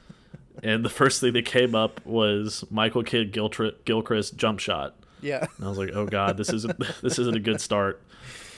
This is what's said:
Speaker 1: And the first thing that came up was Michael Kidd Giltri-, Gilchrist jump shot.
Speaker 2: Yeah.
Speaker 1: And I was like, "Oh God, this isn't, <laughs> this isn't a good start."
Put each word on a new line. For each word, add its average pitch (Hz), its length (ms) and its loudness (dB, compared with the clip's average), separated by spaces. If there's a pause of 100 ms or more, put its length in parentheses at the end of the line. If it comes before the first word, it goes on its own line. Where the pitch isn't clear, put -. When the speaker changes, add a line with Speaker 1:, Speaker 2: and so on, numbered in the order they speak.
(600)
Speaker 1:
And 110 240 0
the 120 60 0
first - 300 4
thing 123 140 2
that 117 100 2
came 123 320 4
up 110 280 0
was 107 640 0
Michael 110 360 2
Kidd 113 280 0
Giltri-, 107 520 -2
Gilchrist 110 520 0
jump 110 220 2
shot. 71 380 -4 (260)
Speaker 2:
Yeah. 143 240 -2 (100)
Speaker 1:
And - 80 -12
I 98 40 -4
was 98 100 -4
like, 95 160 -2
"Oh 104 100 0
God, 98 320 2
this 104 160 -2
isn't, 113 260 -2
<laughs> - 220 -6
this 123 200 0
isn't 120 160 2
a - 20 0
good 104 220 0
start." 101 420 0 (560)